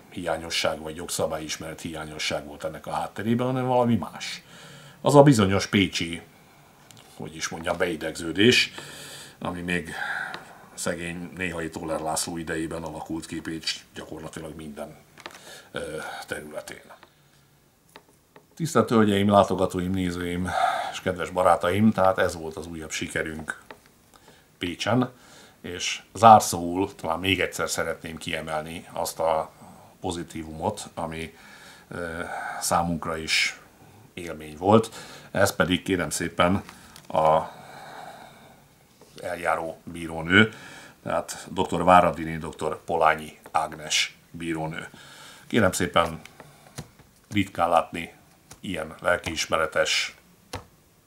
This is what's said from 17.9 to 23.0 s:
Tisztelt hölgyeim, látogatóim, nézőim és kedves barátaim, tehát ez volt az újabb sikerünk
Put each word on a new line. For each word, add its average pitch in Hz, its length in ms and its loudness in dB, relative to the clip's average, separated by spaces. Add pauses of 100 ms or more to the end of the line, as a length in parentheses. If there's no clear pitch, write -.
Tisztelt 131 340 2
hölgyeim, 104 420 4
látogatóim, 92 600 4
nézőim 90 600 -2 (420)
és - 80 -12
kedves 85 300 -4
barátaim, 90 600 4
tehát 95 260 2
ez 90 180 0
volt 80 200 -10
az 78 100 -8
újabb 80 240 -12
sikerünk 80 720 -6 (960)